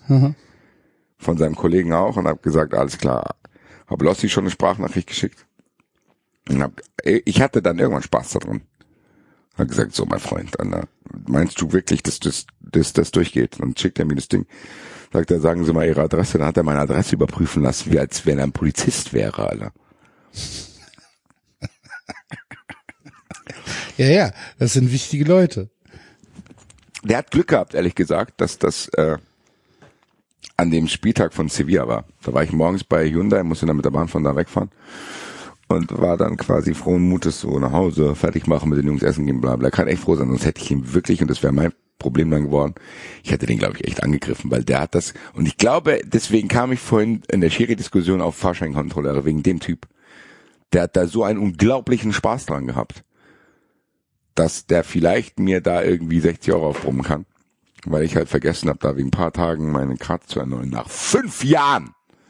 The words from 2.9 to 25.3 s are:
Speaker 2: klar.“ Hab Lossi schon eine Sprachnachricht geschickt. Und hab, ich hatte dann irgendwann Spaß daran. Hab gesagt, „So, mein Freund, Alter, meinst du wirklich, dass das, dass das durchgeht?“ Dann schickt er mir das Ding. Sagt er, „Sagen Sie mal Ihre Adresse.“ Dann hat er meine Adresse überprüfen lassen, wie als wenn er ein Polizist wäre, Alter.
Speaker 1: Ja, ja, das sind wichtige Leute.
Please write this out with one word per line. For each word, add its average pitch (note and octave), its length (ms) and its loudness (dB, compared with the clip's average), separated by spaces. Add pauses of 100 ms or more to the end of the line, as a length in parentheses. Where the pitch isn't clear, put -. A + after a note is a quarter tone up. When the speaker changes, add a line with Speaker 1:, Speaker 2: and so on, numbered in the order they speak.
Speaker 2:
klar.“ B1 360 -2 (520)
Hab - 160 -4
Lossi F#2+ 260 2
schon F#2+ 140 2
eine F#2 80 -2
Sprachnachricht F#2 560 -2
geschickt. - 400 -6 (1000)
Und C2+ 140 0
hab, - 180 -4 (240)
ich G#2+ 380 4
hatte B2+ 220 2
dann E2+ 160 2
irgendwann G2+ 240 2
Spaß - 300 -2
daran. - 280 -4 (960)
Hab C2+ 100 0
gesagt, A1+ 280 -2
„So, G1+ 100 -2
mein G1+ 140 -4
Freund, - 400 -6
Alter, G1+ 280 -4 (380)
meinst C#2 340 0
du E2 140 -2
wirklich, E2 300 0
dass - 160 -4
das, - 260 -4 (160)
dass - 320 0
das E2 160 2
durchgeht?“ - 500 0
Dann B1+ 160 -2
schickt - 220 -2
er D#2+ 80 0
mir D2+ 100 0
das C2+ 120 -6
Ding. F#2+ 180 0 (680)
Sagt E2+ 200 0
er, F2 80 4
„Sagen E2 260 2
Sie D#2+ 80 2
mal D#2+ 140 2
Ihre D2+ 160 2
Adresse.“ D#2+ 340 0
Dann D2 120 4
hat D2 80 0
er E2+ 60 2
meine D2 180 2
Adresse D2 340 0
überprüfen D2+ 480 0
lassen, C2 280 -2
wie D#2+ 60 4
als - 300 -2
wenn C#2+ 100 2
er C2+ 60 0
ein C#2 80 -2
Polizist - 600 -2
wäre, G1+ 380 -2
Alter. G#1 220 -8 (4000)
Speaker 1:
Ja, C3 100 4
ja, D#3+ 240 6 (280)
das B2 140 2
sind B2+ 180 2
wichtige C#3 320 -2
Leute. E3 460 4 (1300)